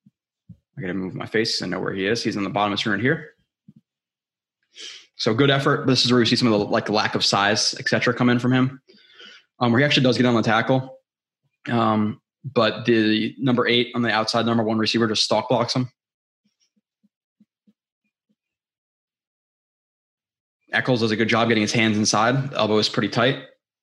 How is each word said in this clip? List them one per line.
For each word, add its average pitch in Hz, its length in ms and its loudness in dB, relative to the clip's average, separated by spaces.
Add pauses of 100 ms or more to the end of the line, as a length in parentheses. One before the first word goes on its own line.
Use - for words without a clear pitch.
(760)
I - 40 -12
gotta 90 120 -6
move 95 220 -6
my - 100 -10
face. - 360 -2
I 92 60 -6
know 90 120 -6
where 95 140 -4
he 95 120 -4
is. 117 180 -2
He's 104 120 -4
in 101 80 -4
the 92 60 -4
bottom 101 240 -2
of 101 40 -4
the - 40 -4
screen 107 140 -2
right 101 60 -4
here. 156 280 -2 (1900)
So 113 180 -2
good 135 160 4
effort. 143 380 0
This 127 180 2
is 120 60 0
where 123 80 4
you 113 80 2
see 120 80 2
some 120 160 2
of 104 80 2
the, 104 60 0
like, 107 240 -2
lack 104 260 0
of - 100 -2
size, 101 540 2
et - 100 -6
cetera, 117 240 2
come 123 160 2
in 123 80 4
from 123 160 0
him, 131 280 0 (800)
um, 120 120 2
where 120 80 4
he 147 60 4
actually 143 180 2
does 123 140 2
get 123 100 2
on 120 80 2
the 107 80 2
tackle. 117 560 0 (680)
Um, 110 540 0 (220)
but 117 420 -2
the 110 540 2
number 120 280 0
eight 120 280 2
on 120 80 0
the 113 80 0
outside, 110 340 0
number 117 180 0
one 110 140 -2
receiver, 110 300 0
just 107 160 -2
stalk - 260 -2
blocks 120 260 0
him. 127 140 -2 (4000)
Eccles 123 260 0
does 110 120 0
a 110 40 0
good 107 140 0
job 113 180 2
getting 110 140 2
his 104 100 0
hands 110 260 2
inside. 113 540 0
The - 60 -8
elbow 107 200 0
is 104 120 0
pretty 104 200 -2
tight. 131 300 0 (440)